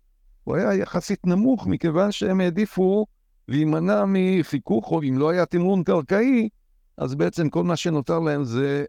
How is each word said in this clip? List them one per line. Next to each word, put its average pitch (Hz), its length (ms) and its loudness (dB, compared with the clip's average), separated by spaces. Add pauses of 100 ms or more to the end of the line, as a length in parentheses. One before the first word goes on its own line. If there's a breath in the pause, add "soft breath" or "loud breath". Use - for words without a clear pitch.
(440)
הוא - 120 -4
היה 196 180 0
יחסית 196 540 -4
נמוך, 202 400 2
מכיוון 180 440 0
שהם 190 300 0
העדיפו 190 640 0 (420)
להימנע 160 600 0
מחיכוך, 185 840 0
או 165 120 0
אם 131 140 0
לא 147 120 2
היה 175 160 2
תמרון 180 380 0
קרקעי, 208 680 2 (520)
אז 135 140 -4
בעצם 165 340 0
כל 170 140 -2
מה 175 120 0
שנותר 165 440 -2
להם 147 240 -2
זה 139 460 -2